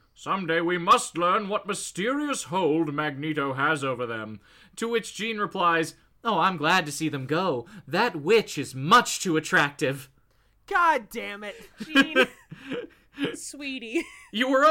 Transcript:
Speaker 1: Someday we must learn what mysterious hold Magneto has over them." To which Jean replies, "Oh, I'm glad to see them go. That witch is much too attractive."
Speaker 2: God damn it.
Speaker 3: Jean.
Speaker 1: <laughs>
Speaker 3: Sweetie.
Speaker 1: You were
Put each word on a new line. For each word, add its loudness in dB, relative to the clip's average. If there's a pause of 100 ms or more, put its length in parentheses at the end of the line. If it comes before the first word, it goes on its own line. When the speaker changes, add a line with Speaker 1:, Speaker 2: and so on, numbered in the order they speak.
(140)
Speaker 1:
Someday -2
we 0
must 4
learn 2
what -4
mysterious -4
hold 0
Magneto -2
has 0
over -2
them." -8 (380)
To -4
which -2
Jean -6
replies, 0 (260)
"Oh, 0
I'm 2
glad 2
to -8
see -2
them -6
go. -2 (180)
That 0
witch 2
is -6
much 4
too 0
attractive." 0 (600)
Speaker 2:
God 2
damn -10
it. -12 (160)
Speaker 3:
Jean. 4 (500)
Speaker 1:
<laughs> -10
Speaker 3:
Sweetie. -8 (240)
Speaker 1:
You 0
were 4